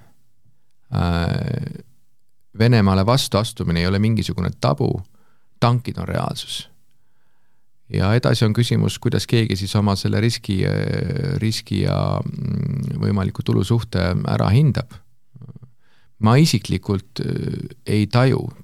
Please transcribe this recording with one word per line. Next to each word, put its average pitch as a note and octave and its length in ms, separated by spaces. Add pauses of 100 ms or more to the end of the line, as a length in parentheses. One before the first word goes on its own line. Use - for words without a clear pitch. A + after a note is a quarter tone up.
(920)
Äh, - 920 (760)
Venemaale G2+ 480
vastuastumine G2 760
ei F2 80
ole G2 120
mingisugune G#2+ 500 (100)
tabu, C#3+ 300 (680)
tankid A#2+ 380
on - 100
reaalsus. - 600 (1200)
Ja G2 220
edasi B2+ 300
on G#2+ 80
küsimus, A2 460
kuidas G#2+ 280
keegi A2 280
siis F#2+ 240
oma G2+ 160
selle G2+ 240
riski, G#2 480
äh, F#2 720
riski G2+ 460
ja, G1+ 340
mm, - 800
võimaliku G2+ 480
tulu A2+ 160
suhte F#2 460 (180)
ära - 240
hindab. C#3 400 (1300)
Ma A2 220
isiklikult, G2 800
äh, - 480 (160)
ei G#2 260
taju B2 300 (220)